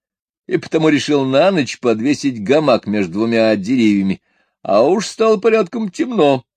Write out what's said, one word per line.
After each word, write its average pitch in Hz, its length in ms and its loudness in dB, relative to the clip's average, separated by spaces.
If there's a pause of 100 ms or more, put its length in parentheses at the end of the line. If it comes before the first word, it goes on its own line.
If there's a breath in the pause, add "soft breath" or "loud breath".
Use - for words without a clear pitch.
(480)
и - 80 -2
потому 156 320 -2
решил 143 360 0
на 143 280 2
ночь 151 260 -2
подвесить 123 640 -2
гамак 131 460 2
между 101 240 -2
двумя 110 420 0
деревьями, 101 680 0 (420)
а 101 200 2
уж 180 240 0
стало 220 300 0
порядком 220 520 -2
темно, 156 560 0 (120)